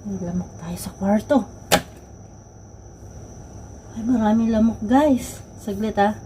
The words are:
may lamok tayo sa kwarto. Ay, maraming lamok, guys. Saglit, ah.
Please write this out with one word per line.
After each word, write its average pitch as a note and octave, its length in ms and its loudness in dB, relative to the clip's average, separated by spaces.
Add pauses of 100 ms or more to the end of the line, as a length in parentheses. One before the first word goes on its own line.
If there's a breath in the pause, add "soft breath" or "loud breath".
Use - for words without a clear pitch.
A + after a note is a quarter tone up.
may G3 160 -8
lamok F3 400 -6
tayo E3+ 180 -10
sa - 220 -10
kwarto. G#3 480 2 (2500)
Ay, A3 80 -8
maraming A3+ 480 4
lamok, A3 320 2
guys. C4 560 4 (240)
Saglit, G#3 320 -4
ah. G#3 300 4